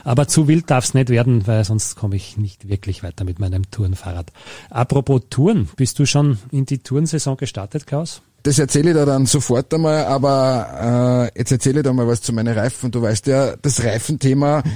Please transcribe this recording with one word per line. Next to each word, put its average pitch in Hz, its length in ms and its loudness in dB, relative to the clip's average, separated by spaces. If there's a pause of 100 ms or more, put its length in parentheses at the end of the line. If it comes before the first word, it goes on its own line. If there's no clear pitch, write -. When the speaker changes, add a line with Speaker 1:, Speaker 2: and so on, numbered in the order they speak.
Speaker 1:
Aber 131 220 2
zu 156 220 2
wild 160 220 2
darf's 127 240 2
nicht 131 160 2
werden, 120 360 2
weil 110 180 2
sonst 107 320 -2
komme 98 200 -4
ich - 220 -8
nicht 101 320 -8
wirklich 98 320 -6
weiter 90 220 -8
mit 90 140 -6
meinem 95 320 -4
Tourenfahrrad. 92 600 -6 (380)
Apropos 127 580 0
Touren, 147 480 2
bist - 220 -2
du 143 80 2
schon 143 320 2 (120)
in 135 140 -2
die 135 140 -4
Tourensaison 143 580 -2
gestartet, 117 500 -8
Klaus? 156 360 -8 (200)
Speaker 2:
Das 139 180 2
erzähle 147 300 2
ich 165 60 4
dir 147 100 4
dann 135 200 2
sofort 127 480 0
einmal, 156 300 2
aber, 123 1300 0
äh, - 40 -8
jetzt - 120 -4
erzähle 135 300 2
ich 143 40 -2
dir 131 80 2
mal 127 140 0
was 117 160 0
zu - 100 -4
meinen 113 240 -2
Reifen. 120 360 -4
Du 120 100 -2
weißt 110 240 0
ja, 135 300 0
das 131 260 -2
Reifenthema 135 800 0 (140)